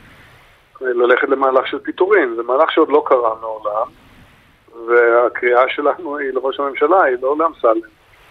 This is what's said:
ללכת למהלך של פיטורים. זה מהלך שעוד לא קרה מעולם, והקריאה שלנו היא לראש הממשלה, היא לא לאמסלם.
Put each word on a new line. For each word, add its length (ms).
ללכת 480
למהלך 380
של 120
פיטורים. 580
זה 60
מהלך 300
שעוד 160
לא 180
קרה 340
מעולם, 460
והקריאה 840
שלנו 480
היא 160
לראש 280
הממשלה, 420
היא 200
לא 160
לאמסלם. 420